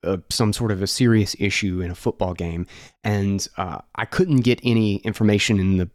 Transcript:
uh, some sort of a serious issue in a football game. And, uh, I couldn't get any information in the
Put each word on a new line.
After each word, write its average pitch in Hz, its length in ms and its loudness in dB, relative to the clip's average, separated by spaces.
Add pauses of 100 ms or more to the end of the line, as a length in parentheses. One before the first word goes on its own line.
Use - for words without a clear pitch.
uh, 92 140 -2 (120)
some 107 220 0
sort 110 200 -2
of 95 100 -2
a 98 60 -2
serious 113 520 2
issue 95 400 -2
in 90 120 -6
a 90 40 -8
football 95 380 -4
game. 85 320 -6 (380)
And, 98 440 -2 (100)
uh, 92 220 -6 (160)
I 113 100 -4
couldn't 151 360 2
get 120 220 2
any 110 340 2
information 104 640 2
in 95 180 2
the 90 180 0